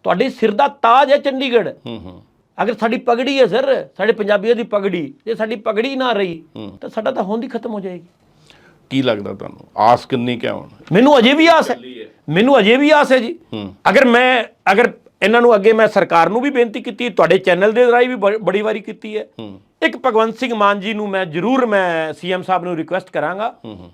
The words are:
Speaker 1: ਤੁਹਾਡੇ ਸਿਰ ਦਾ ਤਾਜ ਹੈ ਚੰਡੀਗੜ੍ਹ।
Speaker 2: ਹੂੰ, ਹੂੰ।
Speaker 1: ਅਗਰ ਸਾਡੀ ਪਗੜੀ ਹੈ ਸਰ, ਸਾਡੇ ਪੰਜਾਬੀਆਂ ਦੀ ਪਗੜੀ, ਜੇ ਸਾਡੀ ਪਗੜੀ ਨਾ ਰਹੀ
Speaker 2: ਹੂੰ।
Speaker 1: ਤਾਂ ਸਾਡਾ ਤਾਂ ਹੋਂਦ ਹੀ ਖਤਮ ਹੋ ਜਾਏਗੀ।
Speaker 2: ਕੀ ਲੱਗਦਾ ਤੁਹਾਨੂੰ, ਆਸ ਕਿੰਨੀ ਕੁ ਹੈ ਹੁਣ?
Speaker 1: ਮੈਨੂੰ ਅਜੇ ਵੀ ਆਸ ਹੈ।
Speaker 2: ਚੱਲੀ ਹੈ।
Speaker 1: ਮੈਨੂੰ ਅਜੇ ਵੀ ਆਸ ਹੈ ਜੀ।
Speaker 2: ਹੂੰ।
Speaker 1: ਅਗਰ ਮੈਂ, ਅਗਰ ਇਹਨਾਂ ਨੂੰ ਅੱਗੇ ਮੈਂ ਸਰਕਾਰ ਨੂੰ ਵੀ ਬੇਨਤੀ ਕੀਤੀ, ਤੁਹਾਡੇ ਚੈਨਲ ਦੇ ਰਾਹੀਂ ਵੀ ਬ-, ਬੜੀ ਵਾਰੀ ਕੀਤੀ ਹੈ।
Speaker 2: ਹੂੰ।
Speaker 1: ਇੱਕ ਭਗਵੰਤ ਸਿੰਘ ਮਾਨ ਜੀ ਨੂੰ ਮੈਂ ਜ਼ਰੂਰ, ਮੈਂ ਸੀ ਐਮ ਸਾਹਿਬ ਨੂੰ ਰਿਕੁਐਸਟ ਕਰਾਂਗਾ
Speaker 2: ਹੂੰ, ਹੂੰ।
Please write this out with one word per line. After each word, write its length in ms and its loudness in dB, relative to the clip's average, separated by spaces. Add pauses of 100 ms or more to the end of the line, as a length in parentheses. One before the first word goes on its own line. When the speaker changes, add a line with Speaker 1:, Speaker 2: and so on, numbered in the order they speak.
Speaker 1:
ਤੁਹਾਡੇ 260 0
ਸਿਰ 220 -2
ਦਾ 180 0
ਤਾਜ 440 2
ਹੈ 40 4
ਚੰਡੀਗੜ੍ਹ। 540 -2 (160)
Speaker 2:
ਹੂੰ, 180 -12
ਹੂੰ। 180 -20 (400)
Speaker 1:
ਅਗਰ 120 -2
ਸਾਡੀ 220 -4
ਪਗੜੀ 440 -2
ਹੈ 60 6
ਸਰ, 400 -2 (100)
ਸਾਡੇ 160 0
ਪੰਜਾਬੀਆਂ 420 0
ਦੀ 80 -2
ਪਗੜੀ, 520 -4 (120)
ਜੇ 80 -6
ਸਾਡੀ 220 -6
ਪਗੜੀ 400 -4
ਨਾ 160 -2
ਰਹੀ 300 -4 (140)
Speaker 2:
ਹੂੰ। 240 -14
Speaker 1:
ਤਾਂ 100 -14
ਸਾਡਾ 200 -4
ਤਾਂ 120 -6
ਹੋਂਦ 200 -4
ਹੀ 60 -10
ਖਤਮ 240 -10
ਹੋ 80 -10
ਜਾਏਗੀ। 260 -14 (840)
Speaker 2:
ਕੀ 120 -2
ਲੱਗਦਾ 300 -2
ਤੁਹਾਨੂੰ, 280 -16 (160)
ਆਸ 300 2
ਕਿੰਨੀ 320 -4
ਕੁ 80 -6
ਹੈ 60 -4
ਹੁਣ? 160 -12 (240)
Speaker 1:
ਮੈਨੂੰ 260 6
ਅਜੇ 140 4
ਵੀ 140 4
ਆਸ 240 4
ਹੈ। 40 -4
Speaker 2:
ਚੱਲੀ 260 -16
ਹੈ। 60 -16 (220)
Speaker 1:
ਮੈਨੂੰ 300 4
ਅਜੇ 180 4
ਵੀ 140 2
ਆਸ 220 4
ਹੈ 60 4
ਜੀ। 200 -6 (140)
Speaker 2:
ਹੂੰ। 220 -10 (160)
Speaker 1:
ਅਗਰ 140 4
ਮੈਂ, 400 2 (280)
ਅਗਰ 200 2 (300)
ਇਹਨਾਂ 200 4
ਨੂੰ 120 6
ਅੱਗੇ 180 4
ਮੈਂ 160 4
ਸਰਕਾਰ 420 2
ਨੂੰ 120 -2
ਵੀ 80 -2
ਬੇਨਤੀ 300 -2
ਕੀਤੀ, 280 -8
ਤੁਹਾਡੇ 300 2
ਚੈਨਲ 340 2
ਦੇ 180 4
ਰਾਹੀਂ 180 4
ਵੀ 60 -6
ਬ-, 280 0
ਬੜੀ 200 -2
ਵਾਰੀ 180 -4
ਕੀਤੀ 380 -12
ਹੈ। 80 -10 (140)
Speaker 2:
ਹੂੰ। 200 -16 (220)
Speaker 1:
ਇੱਕ 140 -2
ਭਗਵੰਤ 420 -2
ਸਿੰਘ 160 -4
ਮਾਨ 260 0
ਜੀ 140 -6
ਨੂੰ 140 -6
ਮੈਂ 180 -4
ਜ਼ਰੂਰ, 400 -2
ਮੈਂ 460 -2
ਸੀ 180 -10
ਐਮ 120 -4
ਸਾਹਿਬ 220 -2
ਨੂੰ 120 -6
ਰਿਕੁਐਸਟ 340 -8
ਕਰਾਂਗਾ 540 -6
Speaker 2:
ਹੂੰ, 120 -14
ਹੂੰ। 180 -20